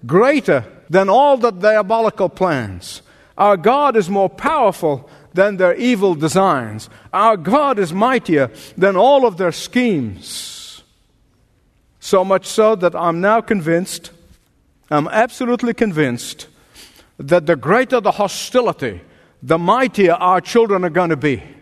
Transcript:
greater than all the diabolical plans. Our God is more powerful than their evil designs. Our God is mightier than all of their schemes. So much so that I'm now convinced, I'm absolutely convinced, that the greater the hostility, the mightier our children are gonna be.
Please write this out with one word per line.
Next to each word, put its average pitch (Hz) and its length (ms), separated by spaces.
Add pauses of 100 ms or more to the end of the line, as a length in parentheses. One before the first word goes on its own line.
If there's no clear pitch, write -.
greater 185 580 (240)
than 190 200
all 277 280
the 233 160
diabolical 214 760
plans. 123 720 (360)
Our 202 180
God 247 400
is 185 140
more 196 180
powerful 190 800 (240)
than 196 240
their 185 200
evil 202 400
designs. 147 720 (220)
Our 214 240
God 240 420
is 175 140
mightier 190 580 (260)
than 190 200
all 269 280
of 208 120
their 175 160
schemes. - 1300 (1160)
So 185 240
much 190 220
so 220 280
that 175 220
I'm 170 240
now 208 200
convinced, 175 680 (800)
I'm 147 160
absolutely 240 680
convinced, 151 760 (680)
that 151 280
the 170 80
greater 220 460
the 202 100
hostility, 175 920 (400)
the 156 160
mightier 196 560
our 180 260
children 202 440
are 175 60
gonna 165 260
be. 131 240 (220)